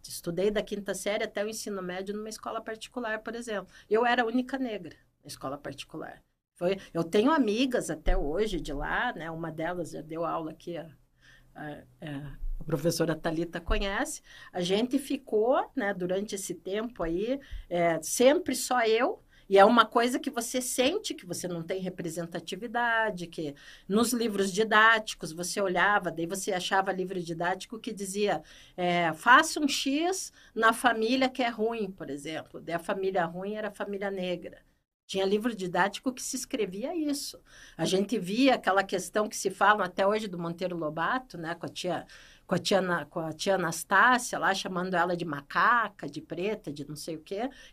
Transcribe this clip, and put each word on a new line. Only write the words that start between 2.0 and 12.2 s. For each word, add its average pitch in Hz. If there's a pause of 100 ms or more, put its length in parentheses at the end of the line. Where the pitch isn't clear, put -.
numa 214
escola 226
particular, 220
por 226
exemplo. 220 (160)
Eu 220
era 240
a 226
única 254
negra 208 (260)
na -
escola 139
particular. - (360)
Foi, 185 (160)
eu 165
tenho 208
amigas 247
até -
hoje 180
de 135
lá, 165
né? 165
Uma 165
delas 165
já 156
deu 160
aula 160
aqui, 170
a, 160 (640)
a, 151 (760)